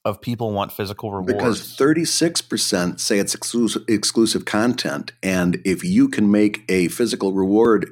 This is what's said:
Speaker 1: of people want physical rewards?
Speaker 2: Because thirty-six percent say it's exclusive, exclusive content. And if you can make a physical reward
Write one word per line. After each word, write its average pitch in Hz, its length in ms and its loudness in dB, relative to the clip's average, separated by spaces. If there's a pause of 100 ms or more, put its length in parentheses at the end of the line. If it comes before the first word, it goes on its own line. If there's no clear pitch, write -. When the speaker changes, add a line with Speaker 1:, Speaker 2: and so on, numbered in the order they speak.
Speaker 1:
of 104 160 -4
people 117 300 -4
want 98 200 -2
physical 104 400 -8
rewards? 95 220 -2
Speaker 2:
Because 117 420 -4
thirty-six 156 640 0
percent 90 640 -2
say 107 160 0
it's 98 160 0
exclusive, 113 540 -2
exclusive 110 580 0
content. 107 640 -2 (120)
And 90 420 0
if 92 180 -2
you 104 240 4
can 110 220 2
make 104 400 2
a 92 200 2
physical 101 440 -2
reward 98 580 4